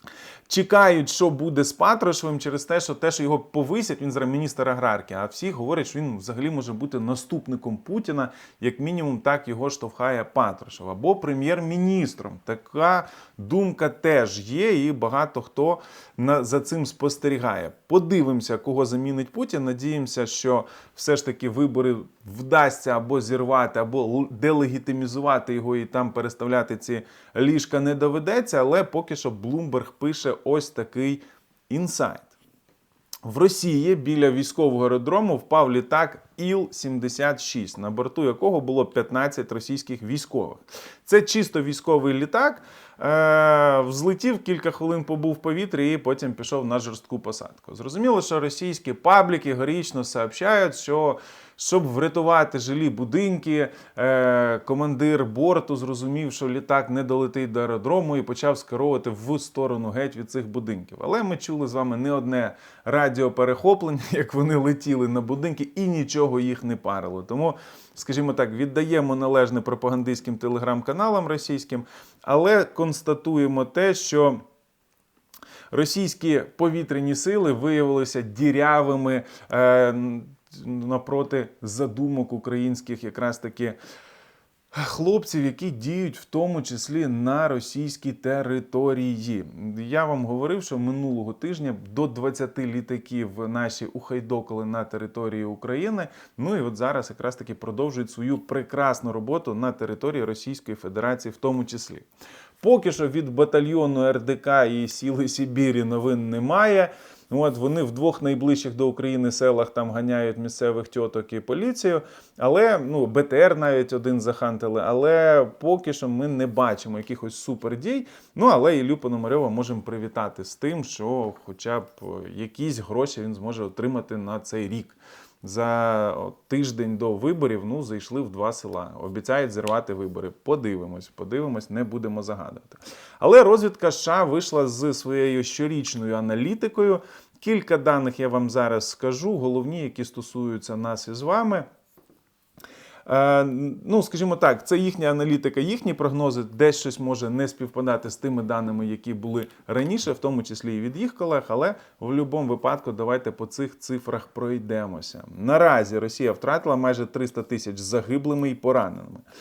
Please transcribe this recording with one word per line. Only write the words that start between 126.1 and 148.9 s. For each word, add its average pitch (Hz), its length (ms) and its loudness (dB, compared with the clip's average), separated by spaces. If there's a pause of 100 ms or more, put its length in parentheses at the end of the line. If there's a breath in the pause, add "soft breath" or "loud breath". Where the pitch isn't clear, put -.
о, 98 160 -10 (140)
тиждень 120 500 -2
до 113 160 0
виборів, 120 520 0
ну, 135 180 -6
зайшли 110 380 -8
в 113 80 -6
два 101 240 -4
села. 90 380 -10 (100)
Обіцяють 107 500 -2
зірвати 107 420 -2
вибори. 92 380 -8 (120)
Подивимось, 95 640 -4
подивимось, 123 640 -6
не 113 140 -4
будемо 107 400 -6
загадувати. 98 540 -12 (420 loud breath)
Але 233 240 10
розвідка 208 440 4
С 156 120 0
Ш 165 120 -2
А 185 120 4
вийшла 147 440 0
з 131 260 -2
своєю 135 500 0
щорічною 123 720 -4
аналітикою. 180 840 0 (400 loud breath)
Кілька 208 380 0
даних 139 420 2
я 131 80 0
вам 123 220 0
зараз 117 400 0
скажу: 139 480 -2
головні, 127 460 -2
які 123 220 -6
стосуються 117 720 -8
нас 113 300 -6
із 113 140 -10
вами. 196 420 0 (1500 loud breath)
Е, 139 340 6 (420)
ну, 208 180 4
скажімо 175 320 -2
так, 147 320 4
це 180 100 4
їхня 175 340 0
аналітика, 147 480 0
їхні 190 340 -2
прогнози, 139 500 0
десь 135 360 4
щось 131 200 -6
може 127 300 -4
не 135 180 0
співпадати 127 640 -4
з - 60 -12
тими 127 280 -4
даними, 110 440 -4
які 110 260 -8